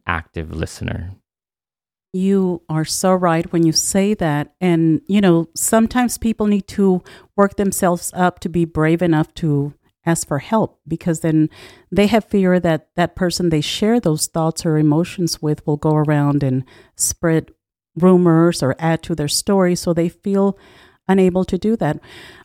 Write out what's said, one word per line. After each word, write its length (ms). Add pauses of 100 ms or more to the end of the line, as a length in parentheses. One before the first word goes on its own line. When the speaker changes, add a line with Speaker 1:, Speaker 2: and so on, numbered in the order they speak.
Speaker 1:
active 480
listener. 580 (1000)
Speaker 2:
You 560
are 160
so 300
right 380
when 120
you 80
say 420
that. 460
And, 480
you 120
know, 360
sometimes 640
people 280
need 220
to 340 (340)
work 200
themselves 580
up 260
to 100
be 160
brave 340
enough 360
to 360 (340)
ask 220
for 100
help, 480
because 340
then 280 (420)
they 160
have 200
fear 340
that 340
that 220
person 320
they 140
share 360
those 280
thoughts 400
or 100
emotions 640
with 260
will 120
go 160
around 480
and 200 (320)
spread 560 (460)
rumors 640
or 160
add 240
to 120
their 140
story, 460
so 200
they 160
feel 480 (500)
unable 340
to 140
do 180
that. 240 (460)